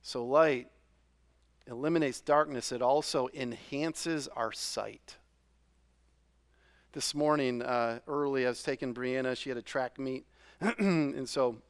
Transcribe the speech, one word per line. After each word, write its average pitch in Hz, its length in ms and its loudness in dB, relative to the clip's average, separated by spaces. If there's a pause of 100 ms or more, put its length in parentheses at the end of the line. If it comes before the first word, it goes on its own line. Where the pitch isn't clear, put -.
So 123 220 -6
light 139 440 4 (960)
eliminates 139 540 0
darkness. 147 500 2
It 123 120 -2
also 131 520 2
enhances 143 920 -4
our 113 240 -4
sight. - 640 -8 (1800)
This - 220 -4
morning, 143 480 2
uh, 120 440 0
early, 139 400 0
I 123 40 4
was 117 120 -6
taking 131 320 -4
Brianna. 127 420 -2
She - 120 -8
had 127 80 -4
a 117 60 -8
track - 360 -4
meet, 131 280 -6 (160)
<clears throat> - 180 -18
and 165 680 0
so 123 280 0 (140)